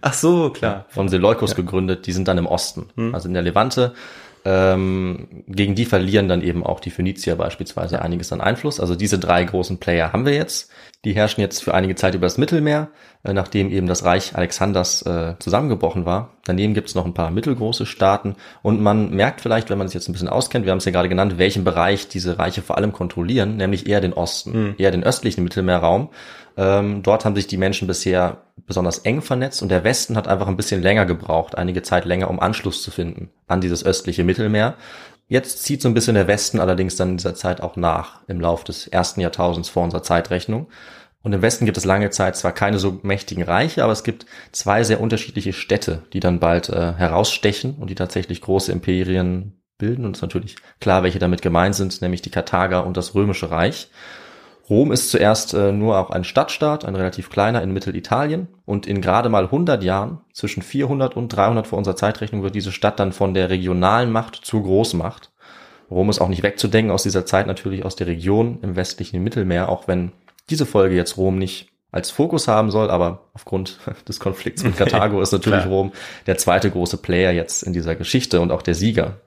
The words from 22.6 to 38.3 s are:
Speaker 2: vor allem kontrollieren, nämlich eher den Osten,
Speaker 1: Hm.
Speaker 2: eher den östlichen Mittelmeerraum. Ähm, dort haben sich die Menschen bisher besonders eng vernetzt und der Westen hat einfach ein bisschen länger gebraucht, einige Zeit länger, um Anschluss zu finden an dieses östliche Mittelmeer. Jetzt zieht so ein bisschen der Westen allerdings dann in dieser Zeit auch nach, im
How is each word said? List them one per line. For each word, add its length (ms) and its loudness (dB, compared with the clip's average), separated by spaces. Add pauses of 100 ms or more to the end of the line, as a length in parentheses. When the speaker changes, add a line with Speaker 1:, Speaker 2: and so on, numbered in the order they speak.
Speaker 2:
vor 160 -4
allem 140 0
kontrollieren, 680 -2
nämlich 320 -2
eher 100 4
den 140 0
Osten, 400 -4
Speaker 1:
Hm. 240 -2
Speaker 2:
eher 140 4
den 120 0
östlichen 400 0
Mittelmeerraum. 640 2 (480)
Ähm, 460 2
dort 220 4
haben 100 2
sich 120 -2
die 100 -4
Menschen 300 0
bisher 560 0 (220)
besonders 340 -2
eng 220 -2
vernetzt 400 -4
und 80 -4
der 140 2
Westen 320 0
hat 120 0
einfach 200 0
ein 100 0
bisschen 240 -2
länger 240 4
gebraucht, 520 0
einige 240 -2
Zeit 240 0
länger, 240 0
um 100 -4
Anschluss 420 -2
zu 100 -10
finden 380 -6 (180)
an 140 0
dieses 240 -2
östliche 380 0
Mittelmeer. 520 2 (520)
Jetzt 360 0
zieht 180 -2
so 80 2
ein 40 4
bisschen 220 4
der 120 6
Westen 320 0
allerdings 360 0
dann 160 0
in 60 -2
dieser 180 -4
Zeit 260 -4
auch 140 -8
nach, 520 -2
im 120 -6